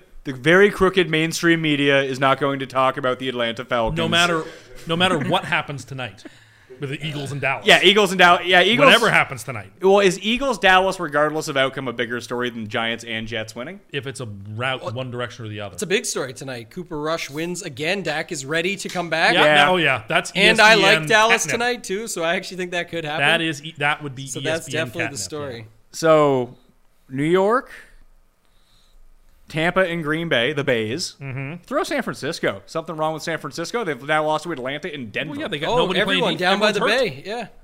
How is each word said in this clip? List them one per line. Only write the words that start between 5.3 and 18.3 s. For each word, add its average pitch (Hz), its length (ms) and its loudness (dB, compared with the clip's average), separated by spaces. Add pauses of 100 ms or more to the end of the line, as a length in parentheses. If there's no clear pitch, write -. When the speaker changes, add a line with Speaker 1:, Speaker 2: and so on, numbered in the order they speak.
Speaker 2:
happens 147 400 -4
tonight. 123 440 -12
Speaker 3:
<laughs> - 120 -20 (380)
Speaker 2:
With 143 100 -8
the 151 160 -8
Eagles 143 260 -8
and 143 100 -8
Dallas. 131 240 -4
Speaker 1:
Yeah, 175 180 6
Eagles 196 280 4
and 190 80 0
Dal-, 175 240 8
yeah, 180 180 4
Eagles. 214 260 4
Speaker 2:
Whatever 214 220 6
happens 147 340 0
tonight. 107 280 -12 (100)
Speaker 1:
Well, 196 180 6
is 190 220 2
Eagles 240 380 -2
Dallas, 185 400 4
regardless 151 480 -2
of 143 100 -4
outcome, 135 300 -2
a 117 60 -6
bigger 120 280 -6
story 123 280 -6
than 113 180 -8
Giants 117 360 -4
and 110 240 -8
Jets 110 280 -8
winning? 151 240 -12 (120)
Speaker 2:
If 135 160 -8
it's 127 120 -12
a 127 60 -10 (300)
route 127 280 -4
Speaker 3:
Well, - 100 -8
Speaker 2:
one 127 180 -8
direction 120 340 -10
or 107 40 -10
the 104 120 -10
other. 101 120 -12
Speaker 3:
it's - 100 -10
a 185 40 -6
big 220 180 -2
story 139 280 -6
tonight. 120 380 -12
Cooper 170 280 -12
Rush 156 300 -4
wins 170 320 -6
again. 170 420 -6
Dak 160 280 -6